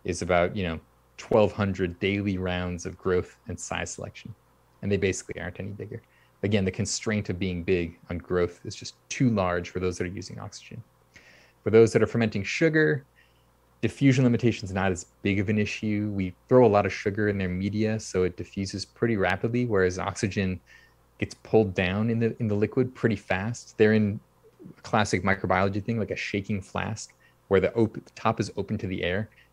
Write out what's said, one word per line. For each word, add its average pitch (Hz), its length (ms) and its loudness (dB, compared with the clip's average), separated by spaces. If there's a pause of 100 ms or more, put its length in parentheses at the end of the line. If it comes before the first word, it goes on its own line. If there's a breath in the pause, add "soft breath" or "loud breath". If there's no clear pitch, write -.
is 85 180 -6
about, 90 340 2
you 101 80 -4
know, 80 160 -4 (380)
twelve 107 340 4
hundred 95 480 -2
daily 101 380 0
rounds 90 480 -4
of 85 120 -10
growth 90 400 -2 (100)
and 87 120 -10
size - 320 -6
selection, - 420 -14 (480)
and 101 100 -6
they 101 60 2
basically 92 440 -2
aren't 87 180 -10
any 95 120 -10
bigger. 104 300 -12 (420 soft breath)
Again, 104 200 2
the 92 80 0
constraint 104 580 -4
of 92 80 -6
being 90 260 -4
big 87 360 -2 (100)
on 90 80 -6
growth 87 460 -4
is - 120 -12
just - 200 -14 (140)
too 135 200 0
large 90 400 0
for 92 120 -6
those 90 160 -2
that 92 80 -4
are - 20 -6
using 95 320 -12
oxygen. - 420 -14 (840 soft breath)
For 110 60 0
those 110 240 8
that 110 80 6
are 107 60 4
fermenting 110 360 -2
sugar, 156 640 0 (760 soft breath)
diffusion 131 420 4
limitation 117 420 2
is 92 80 -8
not 95 180 2
as 87 140 -6 (160)
big 101 180 2
of 98 80 -2
an 107 120 2
issue. 104 560 -2
We 92 180 -4 (160)
throw 127 160 10
a - 20 8
lot 101 200 6
of 92 40 0
sugar 104 380 -2
in 98 80 0
their 95 120 -2
media, 104 500 -2
so 92 240 0
it 87 120 0
diffuses 95 480 -8
pretty 117 320 -2
rapidly, 104 520 0
whereas 92 320 2
oxygen 92 600 -2 (600 soft breath)
gets - 160 -6
pulled 107 400 2
down 98 340 0
in 117 80 0
the, 113 220 0
in 117 80 -2
the 104 80 0
liquid 107 400 0
pretty 113 200 0
fast. 98 600 -6
They're 107 160 6
in 107 260 2 (560)
a - 60 -20
classic 104 420 0
microbiology 98 600 0
thing, 117 160 -4
like 101 100 -4
a - 60 -4
shaking 101 480 -6
flask, 98 500 -8 (360 soft breath)
where 95 100 6
the 87 160 2
op-, 113 180 2
the - 220 -14
top - 240 -2
is 104 180 -4
open 101 220 -4
to 104 80 -6
the 92 160 -4
air, 95 260 -2 (240 soft breath)